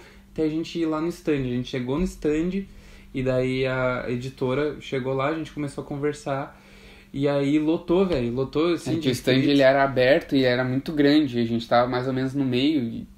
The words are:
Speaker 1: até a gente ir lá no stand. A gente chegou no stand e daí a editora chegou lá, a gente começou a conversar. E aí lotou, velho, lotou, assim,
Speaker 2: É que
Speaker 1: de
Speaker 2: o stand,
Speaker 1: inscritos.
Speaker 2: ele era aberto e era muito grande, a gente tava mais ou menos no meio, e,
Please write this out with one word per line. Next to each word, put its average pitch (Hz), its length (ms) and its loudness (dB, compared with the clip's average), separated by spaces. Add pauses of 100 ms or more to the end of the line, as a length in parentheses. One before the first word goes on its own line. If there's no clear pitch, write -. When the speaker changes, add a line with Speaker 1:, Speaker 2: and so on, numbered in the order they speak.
(320)
Speaker 1:
até 160 120 -4
a 156 60 0
gente 160 300 -6
ir 165 60 -2
lá 156 160 -2
no 165 60 -2
stand. 170 260 -4
A 143 40 0 (180)
gente 123 140 -4
chegou 127 280 -4
no 175 80 0
stand 180 580 -2 (500)
e 135 100 -4
daí 127 420 0
a 127 440 -2
editora 131 720 -4
chegou 131 340 -6
lá, 135 160 -2
a 160 40 -2
gente 156 180 -8
começou 147 320 -8
a - 40 -14
conversar. 143 720 -6 (540)
E 139 140 0
aí 143 320 2
lotou, 170 460 2
velho, 123 280 -2
lotou, 143 400 0
assim, 143 180 -4
Speaker 2:
É - 40 0
que 110 60 -2
Speaker 1:
de 131 80 0
Speaker 2:
o - 20 2
stand, 127 220 0
Speaker 1:
inscritos. 135 200 4
Speaker 2:
ele 143 100 6
era 135 200 6
aberto 135 500 2
e 135 120 4
era 123 180 2
muito 131 300 -2
grande, 143 460 4
a 120 60 2
gente 113 220 -2
tava 123 220 4
mais 127 180 -2
ou 131 60 -2
menos 131 200 -2
no 139 120 0
meio, 131 380 2
e, 117 240 -8 (100)